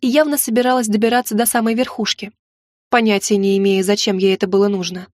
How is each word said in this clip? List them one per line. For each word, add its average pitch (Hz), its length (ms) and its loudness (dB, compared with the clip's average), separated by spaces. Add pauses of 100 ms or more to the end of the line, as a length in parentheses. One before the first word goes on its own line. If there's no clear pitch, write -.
и 269 60 -4
явно 294 320 2
собиралась 247 500 0
добираться 226 460 0
до 208 120 -2
самой 226 280 0
верхушки, 220 580 -4 (600)
понятия 214 440 2
не 196 200 2
имея, 196 240 2
зачем 202 360 0
ей 190 160 2
это 190 120 -2
было 196 220 2
нужно. 180 480 -6